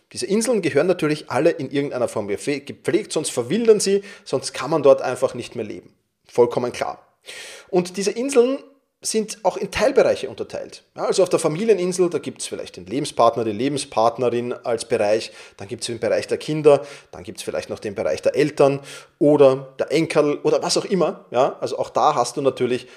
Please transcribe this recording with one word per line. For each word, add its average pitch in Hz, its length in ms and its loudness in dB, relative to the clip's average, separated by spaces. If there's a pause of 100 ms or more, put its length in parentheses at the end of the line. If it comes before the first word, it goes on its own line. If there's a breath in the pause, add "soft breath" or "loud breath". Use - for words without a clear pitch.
(140)
Diese 107 140 -8
Inseln 226 340 0
gehören 156 240 2
natürlich 156 460 -2
alle 143 180 4
in 135 220 -4
irgendeiner 127 360 -2
Form 107 200 -6
gepfle-, 135 320 -4
gepflegt, 160 520 -4
sonst 156 200 -4
verwildern 202 480 2
sie, 196 240 0 (200 loud breath)
sonst - 300 -6
kann - 160 -8
man 156 140 -2
dort 135 180 8
einfach 127 320 -2
nicht 117 220 -12
mehr 110 100 -8
leben. 101 300 -16 (360)
Vollkommen 120 400 2
klar. - 460 -10 (520 loud breath)
Und 180 280 -2
diese 196 140 -2
Inseln 262 480 2 (400)
sind - 440 -4
auch 185 140 0
in - 120 -6
Teilbereiche 214 580 2
unterteilt. - 560 -10 (120)
Ja, 170 100 -6
also 214 160 2
auf - 80 4
der 165 80 2
Familieninsel, 180 720 2
da 165 80 -4
gibt's - 300 -8
vielleicht - 300 -12
den 90 100 -16
Lebenspartner, 117 560 2
die 110 80 -2
Lebenspartnerin 120 1000 0
als 117 320 -4
Bereich, 110 460 0 (240 loud breath)
dann 98 120 -14
gibt's 113 180 -10
den 113 140 -8
Bereich 95 260 0
der 110 140 -4
Kinder, 151 420 4 (300 loud breath)
dann 78 100 -16
gibt's 95 220 -14
vielleicht - 260 -6
noch 104 80 -8
den 104 160 -8
Bereich 80 300 -4
der - 120 2
Eltern 143 440 2 (400 loud breath)
oder 139 580 6
der - 140 -4
Enkel 151 500 2
oder 151 220 2
was 175 140 0
auch 165 80 -2
immer. 180 440 -2
Ja, 131 320 0
also 123 160 -6
auch - 140 -4
da 127 240 2
hast 120 220 -2
du 147 40 -4
natürlich 127 560 0